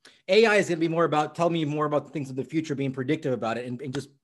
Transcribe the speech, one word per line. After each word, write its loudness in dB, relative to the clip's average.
A 6
I 6
is 2
gonna -2
be 2
more 2
about, 0
tell 0
me 0
more -2
about 0
the -18
things -6
of -12
the -4
future, -4
being -2
predictive -2
about -2
it, -8
and, -10
and -8
just -8